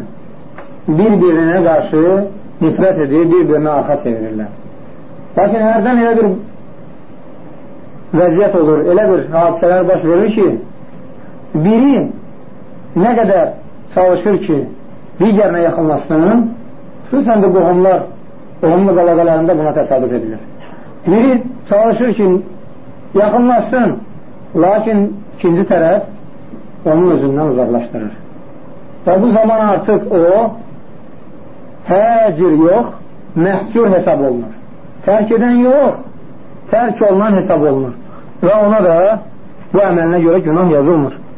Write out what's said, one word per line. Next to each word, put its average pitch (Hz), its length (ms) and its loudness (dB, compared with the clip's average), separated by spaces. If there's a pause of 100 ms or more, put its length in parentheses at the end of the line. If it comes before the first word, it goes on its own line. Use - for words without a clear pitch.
(880)
bir-birinə 175 800 4
qarşı 156 360 2 (580)
nifrət 160 440 2
edir, 151 280 2
bir-birinə 151 480 2
arxa 139 240 0
çevirirlər. 110 480 -4 (840)
Lakin 202 300 2
hərdən 233 360 2
elə 233 160 2
bir 214 100 4 (1900)
vəziyyət 180 400 4
olur, 151 320 4
elə 208 180 4
bir 165 140 2 (100)
hadisələr 170 540 2
baş 170 160 2
verir 196 300 2
ki, 202 140 2 (1040)
biri 220 500 4 (920)
nə 220 220 2
qədər 190 360 2 (400)
çalışır 185 520 2
ki, 151 120 2 (640)
digərinə 190 460 2
yaxınlaşsın, 165 800 2 (600)
xüsusən 220 400 2
də 180 80 4
qohumlar, 180 520 4 (540)
qohumluq 180 440 2
əlaqələrində 165 560 2
buna 151 160 -2
təsadüf 131 380 0
edilir. 110 300 -6 (600)
Biri 233 400 2 (220)
çalışır 220 500 2
ki, 202 140 2 (840)
yaxınlaşsın, 226 840 2 (560)
lakin 208 500 2 (300)
ikinci 175 340 2
tərəf 175 400 2 (760)
onun 165 280 2
özündən 139 420 0
uzaqlaşdırır. 117 600 -4 (880)
Və 180 160 2
bu 240 100 4
zaman 220 320 4
artıq 208 480 0
o, 180 140 2 (1600)
həcir 190 760 4
yox, 185 320 4 (460)
məhcur 196 580 2
hesab 160 280 2
olunur. 120 340 -2 (460)
Tərk 208 320 2
edən 240 300 2
yox, 254 380 2 (640)
tərk - 380 0
olunan 202 360 4
hesab 170 240 0
olunur. 135 320 0 (440)
Və 180 160 2
ona 214 280 4
da 165 140 4 (720)
bu 190 160 2
əməlinə 170 400 2
görə 165 200 4
günah 165 280 2
yazılmır. 147 440 2 (240)